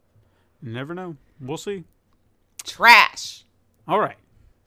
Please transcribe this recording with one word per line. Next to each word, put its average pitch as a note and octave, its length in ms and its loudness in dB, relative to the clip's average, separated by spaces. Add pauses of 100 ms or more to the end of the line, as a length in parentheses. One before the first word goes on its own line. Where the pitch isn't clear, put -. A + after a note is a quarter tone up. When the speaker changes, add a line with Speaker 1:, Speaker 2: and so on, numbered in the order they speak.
(640)
Speaker 1:
You A2+ 100 -14
never C#3 220 -10
know. F3+ 200 -12 (240)
We'll C#3 180 -10
see. F#3+ 260 -10 (800)
Speaker 2:
Trash. - 800 4 (440)
Speaker 1:
All F3+ 120 0
right. E3 180 -4 (500)